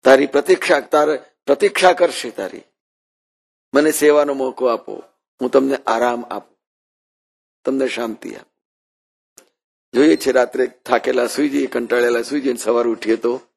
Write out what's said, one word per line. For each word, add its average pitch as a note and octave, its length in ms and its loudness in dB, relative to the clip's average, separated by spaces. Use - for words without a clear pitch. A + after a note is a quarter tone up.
તારી C3+ 240 6
પ્રતીક્ષા, C#3+ 520 2
તારે D3+ 380 0
પ્રતીક્ષા F3+ 480 2
કરશે E3 360 -2
તારી. - 340 -12
મને D3+ 180 2
સેવાનો D3 420 2
મોકો B2+ 320 -4
આપો, A2 380 -4
હું B2 100 -4
તમને C3+ 240 2
આરામ A#2+ 500 -2
આપું, - 320 -14
તમને C3+ 220 -2
શાંતિ A2+ 480 -8
આપું." - 160 -20
જોઈએ D3+ 220 4
છે, C#3 160 -2
રાત્રે B2 360 0
થાકેલા B2 600 -2
સુઈ C#3+ 220 -2
જઈએ, C#3 180 -2
કંટાળેલા A#2+ 540 -2
સુઈ C#3 200 -6
જઈએ, B2+ 120 -2
સવારે A#2+ 360 0
ઉઠીએ A2 260 -2
તો A#2+ 260 -2